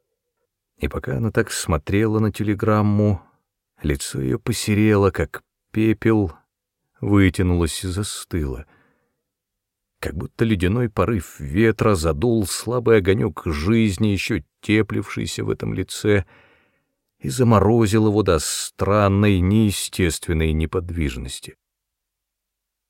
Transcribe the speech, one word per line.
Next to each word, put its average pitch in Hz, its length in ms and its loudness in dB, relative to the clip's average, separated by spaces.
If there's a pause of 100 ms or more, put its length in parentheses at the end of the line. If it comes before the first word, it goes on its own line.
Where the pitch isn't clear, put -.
(800)
И - 80 -2
пока 127 300 -6
она 113 140 -2
так - 200 -2
смотрела 104 640 0
на 110 140 2
телеграмму, 104 880 2 (640)
лицо 69 360 -4
ее 67 200 -2
посерело, 104 720 2
как - 320 -6 (280)
пепел, 107 640 0 (640)
вытянулось 92 840 2
и 98 40 -6
застыло. 85 800 -6 (1300)
Как 85 160 -8
будто - 300 -6
ледяной 107 440 0
порыв 95 500 -4
ветра 107 560 2
задул 90 520 0
слабый 117 500 0
огонек 98 480 0
жизни, 101 640 0
еще 98 340 -2 (200)
теплившийся 107 840 -2
в 104 40 -2
этом 110 240 -6
лице, 101 520 -2 (920)
и 139 100 -8
заморозил 113 800 4
его 104 140 2
до 92 180 2
странной, 98 1000 0
неестественной 90 1120 0
неподвижности. 78 1040 -4 (1300)